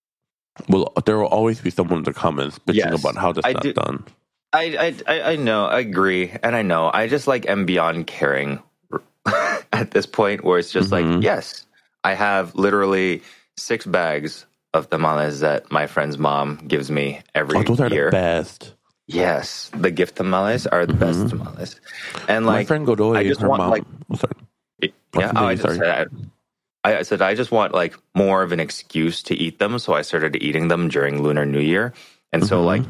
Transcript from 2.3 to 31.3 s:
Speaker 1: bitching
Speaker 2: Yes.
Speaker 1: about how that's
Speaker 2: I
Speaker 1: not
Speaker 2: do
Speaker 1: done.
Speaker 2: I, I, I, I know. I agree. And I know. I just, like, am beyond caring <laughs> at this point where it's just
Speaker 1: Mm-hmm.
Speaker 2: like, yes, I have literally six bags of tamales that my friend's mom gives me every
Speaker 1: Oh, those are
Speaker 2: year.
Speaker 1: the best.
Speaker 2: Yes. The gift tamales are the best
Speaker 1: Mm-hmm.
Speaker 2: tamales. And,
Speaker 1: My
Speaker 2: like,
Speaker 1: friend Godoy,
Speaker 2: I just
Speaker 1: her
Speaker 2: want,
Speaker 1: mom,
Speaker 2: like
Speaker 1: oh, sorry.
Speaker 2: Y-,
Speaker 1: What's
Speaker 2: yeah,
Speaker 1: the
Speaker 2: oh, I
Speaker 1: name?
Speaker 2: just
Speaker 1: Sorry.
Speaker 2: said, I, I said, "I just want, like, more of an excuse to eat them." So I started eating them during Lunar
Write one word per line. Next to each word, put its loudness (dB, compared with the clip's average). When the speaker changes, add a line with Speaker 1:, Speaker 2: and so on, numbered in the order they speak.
Speaker 1:
bitching 0
Speaker 2:
Yes. 0
Speaker 1:
about -2
how 2
that's 0
Speaker 2:
I 0
Speaker 1:
not -4
Speaker 2:
do -2
Speaker 1:
done. -4
Speaker 2:
I, 0
I, 2
I, 0
I 0
know. 2
I 2
agree. 0
And 0
I 0
know. 2
I 0
just, -2
like, 0
am 0
beyond 0
caring -2
<laughs> -12
at -2
this 2
point 0
where 4
it's -4
just 0
Speaker 1:
Mm-hmm. 2
Speaker 2:
like, 2
yes, -2
I 0
have 0
literally 2
six -4
bags -2
of 0
tamales 0
that 0
my 0
friend's -4
mom 0
gives -2
me -2
every 0
Speaker 1:
Oh, 2
those 2
are 2
Speaker 2:
year. 2
Speaker 1:
the 2
best. -2
Speaker 2:
Yes. -2
The 0
gift -2
tamales 0
are 2
the 2
best 2
Speaker 1:
Mm-hmm. 0
Speaker 2:
tamales. -8
And, 2
Speaker 1:
My 4
Speaker 2:
like, 0
Speaker 1:
friend 0
Godoy, 4
Speaker 2:
I 2
just 0
Speaker 1:
her 2
Speaker 2:
want, 4
Speaker 1:
mom, 2
Speaker 2:
like 2
Speaker 1:
oh, -2
sorry. -4
Speaker 2:
Y-, -2
Speaker 1:
What's 2
Speaker 2:
yeah, -2
Speaker 1:
the 2
Speaker 2:
oh, 4
I 2
Speaker 1:
name? 0
Speaker 2:
just -2
Speaker 1:
Sorry. 0
Speaker 2:
said, 0
I, 4
I -2
said, -2
"I 4
just -2
want, 2
like, 0
more 4
of -2
an 0
excuse -2
to -4
eat -4
them." -6
So -2
I 2
started -2
eating 0
them 0
during 0
Lunar 0